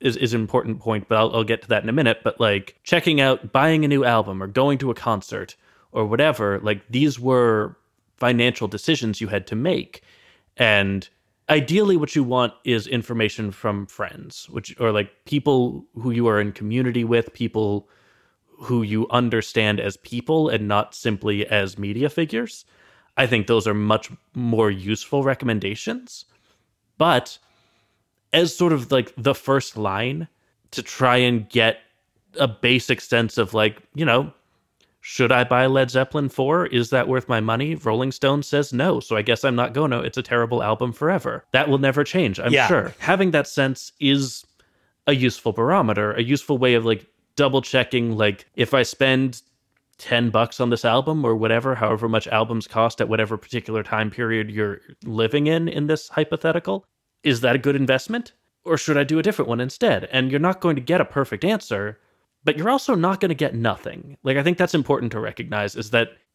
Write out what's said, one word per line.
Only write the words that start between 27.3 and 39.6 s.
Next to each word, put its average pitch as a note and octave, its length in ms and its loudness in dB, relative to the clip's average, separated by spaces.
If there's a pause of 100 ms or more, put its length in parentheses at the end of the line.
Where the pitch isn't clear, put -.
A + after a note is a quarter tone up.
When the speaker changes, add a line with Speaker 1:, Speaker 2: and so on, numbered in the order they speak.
Speaker 1:
as E3 240 2
sort F3 160 2
of, B2 200 -2
like, B2+ 240 0
the C3 180 0
first - 420 -2
line A2+ 520 -4 (440)
to B2+ 100 -8
try B2 340 2
and A#2+ 320 2
get A2+ 320 2 (580)
a C3+ 100 2
basic A#2+ 520 0
sense A#2 380 -2
of, G#2 160 0
like, G#2+ 280 0 (120)
you D3 100 -4
know, C#3 280 2 (680)
should B2 300 2
I B2 120 4
buy B2+ 220 4
Led C3+ 240 2
Zeppelin C3 380 -2
four? D3+ 380 0
Is A#2+ 240 0
that B2+ 180 2
worth B2+ 200 0
my A#2 120 0
money? A#2 340 -2
Rolling B2+ 380 -2
Stone C#3+ 320 0
says C#3+ 280 0
no, D3 280 0
so - 160 -4
I G#2+ 60 2
guess A2+ 220 2
I'm C3 120 2
not A#2 180 0